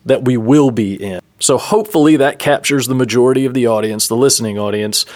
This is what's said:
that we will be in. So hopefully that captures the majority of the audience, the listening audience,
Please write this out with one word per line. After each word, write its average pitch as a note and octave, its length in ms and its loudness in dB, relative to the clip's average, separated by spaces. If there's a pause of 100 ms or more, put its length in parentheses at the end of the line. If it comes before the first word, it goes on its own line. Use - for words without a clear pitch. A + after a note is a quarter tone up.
that C#3 180 0
we B2+ 140 0
will C3+ 320 4
be G#2+ 240 -2
in. F#2+ 260 -10 (200)
So C3 180 0
hopefully D#3+ 580 2
that C#3 220 0
captures C#3 480 -2
the C3 80 -2
majority B2+ 500 2
of C3 80 -4
the B2 140 0
audience, A2 420 -2
the A2+ 80 -2
listening A2+ 420 0
audience, G#2 460 -4 (120)